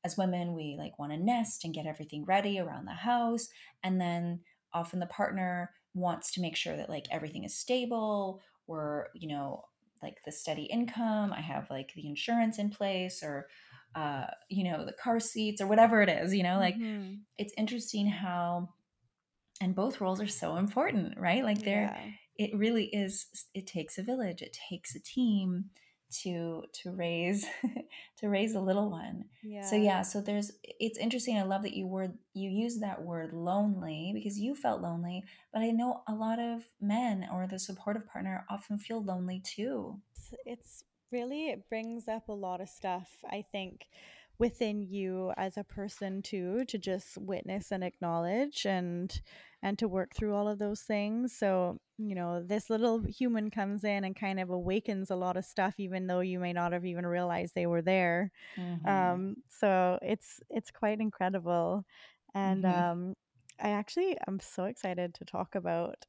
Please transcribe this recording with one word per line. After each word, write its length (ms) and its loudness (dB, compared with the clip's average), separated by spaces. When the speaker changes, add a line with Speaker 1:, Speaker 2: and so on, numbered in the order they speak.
Speaker 1:
as 120 0
women, 380 2
we, 240 -6
like, 200 -10
wanna 180 -4
nest 480 0
and 100 -4
get 120 -4
everything 380 -6
ready 360 2
around 240 -4
the 80 -8
house. 560 0
And 180 2
then 420 0
often 280 -2
the 60 -2
partner 680 -2
wants 400 0
to 60 -2
make 160 -2
sure 200 -2
that, 140 -6
like, 200 -6
everything 340 -4
is 140 -6
stable, 840 0
or, 460 -4
you 140 -10
know, 360 -4
like, 220 -12
the 80 -8
steady 320 -4
income, 680 0
I 80 -4
have, 300 -6
like, 240 -6
the 140 -10
insurance 500 2
in 120 2
place, 520 -2
or, 260 -6
uh, 300 0
you 160 2
know, 200 2
the 80 -6
car 260 2
seats, 420 2
or 60 2
whatever 360 10
it 60 8
is, 260 4
you 100 6
know, 140 4
like, 180 4
Speaker 2:
Mm-hmm. 380 -4
Speaker 1:
it's 180 -4
interesting 500 0
how, 640 0
and 140 2
both 260 0
roles 200 0
are 60 -2
so 300 -2
important, 640 2
right? 260 2
Like, 200 2
they're, 280 2
Speaker 2:
Yeah. 180 -8
Speaker 1:
it 200 0
really 300 4
is, 680 -2
it 120 -8
takes 320 -6
a 40 -4
village, 400 -2
it 140 -14
takes 260 -8
a 80 -10
team 680 2
to, 420 -2
to 180 -8
raise, 540 2
<laughs> 360 -18
to 100 -2
raise 260 2
a 60 0
little 300 2
one. 340 -8
So, 140 0
Speaker 2:
Yeah. 20 6
Speaker 1:
yeah, 260 6
so 180 0
there's, 320 0
it's 360 -4
interesting. 400 2
I 40 4
love 200 2
that 120 -4
you 120 -2
word, 320 -2
you 160 -4
use 300 0
that 220 -2
word 300 -4
lonely, 840 0
because 240 -4
you 160 0
felt 280 0
lonely, 420 -4
but 100 0
I 80 2
know 360 2
a 80 -2
lot 240 0
of 240 -4
men 520 2
or 140 -2
the 120 -4
supportive 480 -4
partner 440 -4
often 280 -4
feel 240 -4
lonely 380 -2
too. 600 -4
Speaker 2:
It's, 200 -14
it's 400 -12
really, 380 -2
it 200 -6
brings 400 -4
up 200 -4
a 60 -6
lot 260 -4
of 80 -8
stuff, 600 -6
I 220 -6
think, 360 -8
within 440 2
you 560 -2
as 180 -2
a 80 -4
person 580 -6
too, 440 -2
to 120 -6
just 380 -2
witness 560 -4
and 100 -2
acknowledge 840 0
and, 560 -2
and 160 -2
to 100 0
work 260 0
through 200 0
all 120 2
of 120 0
those 240 -2
things. 520 0
So, 440 2
you 180 -4
know, 280 -2
this 260 0
little 360 4
human 460 0
comes 320 -2
in 220 0
and 100 -4
kind 240 -2
of 120 -2
awakens 600 0
a 60 2
lot 220 0
of 80 -4
stuff, 320 0
even 280 -4
though 140 4
you 180 0
may 140 0
not 200 2
have 120 0
even 220 -2
realized 480 0
they 120 2
were 140 4
there. 500 4
Speaker 1:
Mm-hmm. 580 4
Speaker 2:
Um, 200 -2
so 540 4
it's, 380 -2
it's 200 -4
quite 300 0
incredible. 840 2
And, 300 4
Speaker 1:
Mm-hmm. 20 6
Speaker 2:
um, 480 2
I 120 0
actually, 480 0
I'm 120 -4
so 240 -6
excited 500 -4
to 100 -14
talk 300 -6
about 540 -2